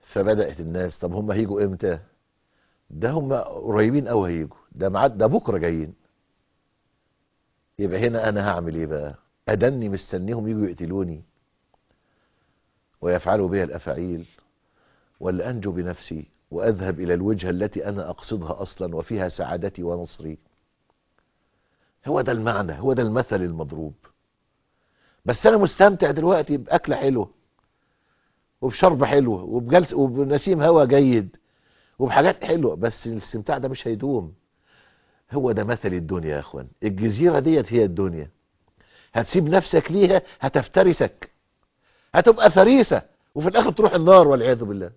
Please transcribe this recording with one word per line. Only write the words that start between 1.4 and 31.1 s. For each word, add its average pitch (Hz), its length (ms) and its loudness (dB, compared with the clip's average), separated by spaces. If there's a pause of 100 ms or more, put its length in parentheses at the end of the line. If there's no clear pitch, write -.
إمتى؟ 92 360 -4 (880)
ده 107 220 -6
هم 139 220 -4
قريبين 113 720 0
أوي 104 220 -2
هيجوا، 80 280 -8 (140)
ده 85 180 -4
معاد، 104 280 0
ده 110 100 2
بكرة 120 300 -2
جايين". 82 360 -4 (1900)
يبقى 101 280 -2
هنا 113 220 -2
أنا 104 200 -2
هعمل 85 260 -4
إيه 82 100 -6
بقى؟ 73 300 -8 (340)
أدني 117 400 0
مستنيهم 98 580 -6
يجوا 107 200 -4
يقتلوني 85 560 -8 (1800)
ويفعلوا 90 460 0
بي 92 160 -2
الأفاعيل، 85 640 -8 (920)
ولا 92 300 -4
أنجو 104 220 -6
بنفسي 87 540 -10 (260)
وأذهب 92 480 -2
إلى 87 140 -2
الوجهة 92 360 -2
التي 95 360 -4
أنا 98 240 -8
أقصدها 87 520 -8
أصلًا 90 340 -10
وفيها 92 340 -6
سعادتي 87 540 -8
ونصري؟ 85 540 -10 (1700)
هو 147 140 -2
ده 127 100 -2
المعنى، 104 480 -4
هو 131 140 0
ده 123 100 0
المثل 110 380 -2
المضروب. 80 520 -8 (1300)
بس 120 220 2
أنا 220 100 6
مستمتع 185 540 4
دلوقتي 151 460 0
بأكلة 147 380 -2
حلوة 131 440 -2 (1200)
وبشرب 139 420 4
حلوة 120 400 0
وبجلس 123 500 0
وبنسيم 139 680 0
هوا 160 240 6
جيد 127 520 4 (600)